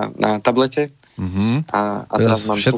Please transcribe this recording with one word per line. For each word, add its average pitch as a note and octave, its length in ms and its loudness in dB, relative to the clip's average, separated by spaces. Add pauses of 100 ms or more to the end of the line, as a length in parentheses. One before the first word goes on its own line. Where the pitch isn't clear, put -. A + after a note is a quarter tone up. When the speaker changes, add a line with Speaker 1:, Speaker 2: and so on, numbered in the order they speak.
(120)
Speaker 1:
na G#2+ 260 0
tablete. C3 520 0 (240)
Speaker 2:
Mhm. G#2 540 -2
Speaker 1:
A, G#2 360 -2
a - 120 -10
Speaker 2:
Teraz A2+ 100 4 (100)
Speaker 1:
teraz G#2+ 80 0
mám G#2+ 140 0
Speaker 2:
všetci A#2 200 2